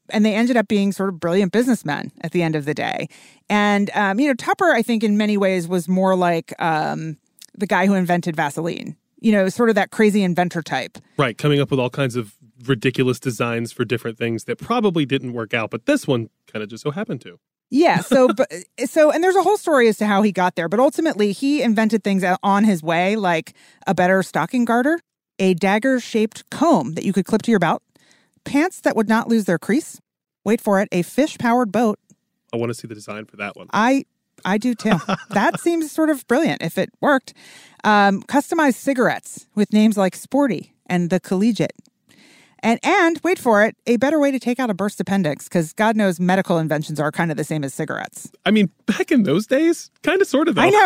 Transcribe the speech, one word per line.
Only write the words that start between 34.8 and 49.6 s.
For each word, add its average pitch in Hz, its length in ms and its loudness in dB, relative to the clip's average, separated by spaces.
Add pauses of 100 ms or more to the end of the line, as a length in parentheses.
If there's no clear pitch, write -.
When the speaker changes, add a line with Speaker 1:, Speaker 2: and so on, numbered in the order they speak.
Speaker 2:
<laughs> - 180 -8
Speaker 1:
That 254 280 0
seems 339 320 -2
sort 311 180 0
of 285 180 -4
brilliant 240 340 0
if 165 160 -6
it 185 120 -2 (120)
worked. 269 320 0 (500)
Um, 202 400 4
customized 285 520 0
cigarettes 226 800 -2
with 208 200 0
names 214 240 4
like 190 180 0
Sporty 262 580 -2 (140)
and 175 240 0
the 185 80 2
Collegiate. 196 540 0 (880)
And, 226 200 0
and, 330 400 2
wait 359 140 0
for 208 260 2
it, 226 120 0 (100)
a 240 120 2
better 285 220 2
way 277 120 2
to 262 80 -2
take 240 200 -4
out 247 120 -2
a - 20 -4
burst 196 260 -4
appendix, 185 480 -2
'cause 165 260 -2
God 220 220 2
knows 190 240 0
medical 180 380 0
inventions 151 420 -2
are 151 120 -2
kind 170 180 -2
of 147 80 -4
the 156 60 -4
same 151 200 -4
as 139 120 -8
cigarettes. - 560 -8 (120)
Speaker 2:
I 196 60 -2
mean, 214 220 4 (160)
back 359 240 -2
in 269 100 4
those 185 240 0
days, 320 460 0 (100)